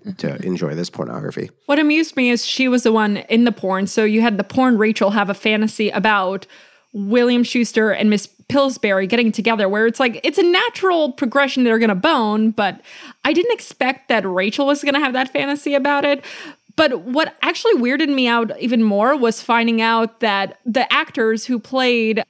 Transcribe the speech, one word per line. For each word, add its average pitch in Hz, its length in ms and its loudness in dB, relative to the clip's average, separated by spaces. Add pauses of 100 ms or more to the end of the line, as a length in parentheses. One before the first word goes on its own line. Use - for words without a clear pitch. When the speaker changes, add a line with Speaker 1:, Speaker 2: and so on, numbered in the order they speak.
(180)
Speaker 1:
to 71 180 -6
Speaker 2:
<laughs> - 100 -10
Speaker 1:
enjoy 87 300 -4
this 87 140 -6
pornography." - 600 -8 (180)
Speaker 3:
What 285 120 2
amused 311 380 0
me 247 120 2
is 240 160 0
she 262 220 -2
was 247 160 2
the 226 80 4
one 214 260 2 (120)
in 233 160 4
the 233 80 2
porn. 190 340 -2
So 220 160 -2
you 214 180 2
had 226 160 2
the 202 60 -2
porn 254 340 2
Rachel 214 340 2
have 202 180 0
a 202 40 -2
fantasy 214 560 -2
about 196 560 0 (480)
William 240 500 2
Schuester 226 540 0
and 214 120 2
Miss 208 180 0 (220)
Pillsbury 226 560 0
getting 226 260 0
together, 214 380 0
where 208 160 0
it's 233 140 0
like, 247 240 0
it's 330 160 0
a 392 40 4
natural 349 680 2
progression 269 520 0
they're 226 140 2
gonna 226 160 2
bone, 220 560 0
but 214 320 -2 (420)
I 277 80 4
didn't 359 220 2
expect - 560 -4
that 214 180 0
Rachel 190 380 0
was 285 180 0
gonna 285 160 0
have 269 140 -2
that 262 180 -4
fantasy 285 440 -2
about 285 280 0
it. 285 220 -2 (500)
But 254 260 2
what 254 420 -2
actually 349 320 2
weirded 269 360 0
me 262 160 0
out 233 320 0
even 233 240 2
more 220 320 2
was 233 280 0
finding 233 380 0
out 226 400 0
that 196 440 -2
the 247 260 -2
actors 233 540 0
who 247 140 -4
played 233 680 0